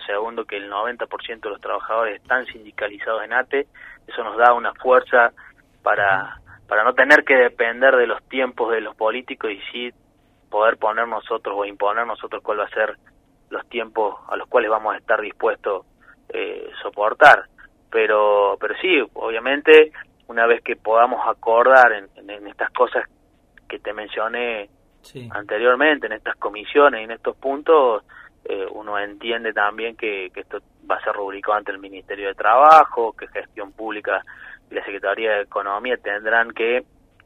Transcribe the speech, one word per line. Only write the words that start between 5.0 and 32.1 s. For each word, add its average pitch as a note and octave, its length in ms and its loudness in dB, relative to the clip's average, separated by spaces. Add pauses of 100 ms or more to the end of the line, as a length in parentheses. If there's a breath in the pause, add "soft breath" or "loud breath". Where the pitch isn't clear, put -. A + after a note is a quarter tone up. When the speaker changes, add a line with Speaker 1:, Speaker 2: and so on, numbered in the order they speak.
Speaker 1:
para, G2+ 580 -2 (280 loud breath)
para G#2+ 160 0
no B2 100 2
tener D3 300 6
que C#3 100 2
depender B2 640 2
de A#2+ 100 4
los G#2+ 220 -4
tiempos B2+ 440 -4
de A2+ 80 -2
los G#2+ 140 -10
políticos A2+ 560 -6
y G2 100 -10 (120)
sí A#2+ 200 -10 (580)
poder A2 260 2
poner A2+ 320 -2
nosotros A2 500 -6
o G2+ 60 -2
imponer G2+ 420 -4
nosotros A2 380 -10
cuál G#2 160 -4
va G2+ 40 -2
a - 60 -12
ser G#2+ 260 -4 (540)
los - 180 -12
tiempos A2 460 -6 (140)
a G#2 80 -6
los - 100 -10
cuales A#2 240 2
vamos G#2+ 240 -2
a - 40 -10
estar A2 220 -2
dispuestos, G#2 640 -4 (440 soft breath)
eh, G2 420 -10 (100)
soportar. G#2+ 680 6 (440 loud breath)
Pero, G#2 720 2
pero G#2+ 200 -4
sí, F3+ 200 2 (140)
obviamente, C#3 760 6 (380 loud breath)
una A#2 180 0
vez A#2 160 2
que A#2 140 -6
podamos A2+ 500 2
acordar A#2+ 640 6
en, G2 220 -10
en, G2+ 160 -20
en G2+ 160 -16
estas G#2+ 240 -8
cosas A#2+ 340 -2 (640)
que G2+ 120 -12
te G#2 120 -10
mencioné A2 800 -8 (300)
Speaker 2:
Sí. B2 320 -20
Speaker 1:
anteriormente, A#2+ 720 0
en G#2+ 60 -6
estas - 240 -10
comisiones A2+ 640 0
y A2 40 -12
en A2+ 80 -12
estos A2+ 240 -8
puntos, C#3 640 2 (420 loud breath)
eh, G2 280 -8
uno G#2 260 -10
entiende A2 540 -8
también G#2+ 440 -4
que, G2 380 -8
que G2+ 60 -14
esto G2+ 180 -12 (320)
va F#2+ 60 -2
a - 80 -8
ser G#2+ 100 -4
rubricado G2+ 420 -4
ante G2+ 140 -6
el G2 80 -10
Ministerio G2 480 -12